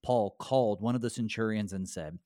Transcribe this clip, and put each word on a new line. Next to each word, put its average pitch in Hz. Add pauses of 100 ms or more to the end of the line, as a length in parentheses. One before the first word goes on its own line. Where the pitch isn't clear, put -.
Paul 113
called 110
one 117
of 120
the 117
centurions 110
and 95
said 82